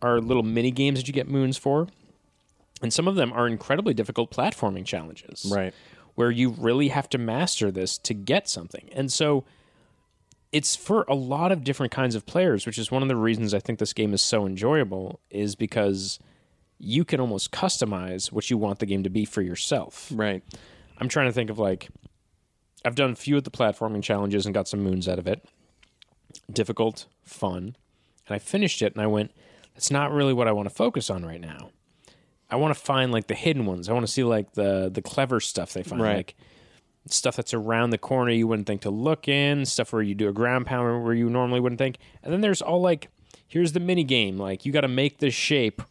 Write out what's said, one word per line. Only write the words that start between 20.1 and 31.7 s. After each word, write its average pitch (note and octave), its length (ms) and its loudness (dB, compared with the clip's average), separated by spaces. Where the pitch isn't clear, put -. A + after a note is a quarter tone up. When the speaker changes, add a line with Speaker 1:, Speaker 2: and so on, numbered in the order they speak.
Speaker 2:
Right. G#2 300 0
Speaker 1:
I'm B2 100 -4
trying C#3 200 2
to B2 60 0
think A2 160 -2
of, G#2+ 100 -6
like, F#2+ 300 0
I've A#2+ 120 0
done C3+ 160 2
a A#2 40 -4
few C#3+ 220 0
of C#3 60 2
the - 80 -12
platforming G#2+ 520 0
challenges G2+ 420 2
and G2+ 80 -2
got G2 140 0
some G#2 140 -2
moons F#2 260 0
out F2+ 120 0
of F2 80 -6
it. - 180 -2
Difficult, A2+ 540 0
fun. F#2 520 -6
And G#2+ 80 -6
I G2+ 40 -4
finished - 420 -2
it G#2+ 120 0
and G#2+ 80 -4
I G#2+ 60 2
went, G#2+ 240 0
"That's - 160 -2
not C#3+ 200 0
really C#3+ 220 2
what A#2+ 140 2
I A2+ 40 4
wanna G#2 180 -2
focus - 400 -2
on F#2 160 -4
right E2 160 -12
now. D#2+ 280 -16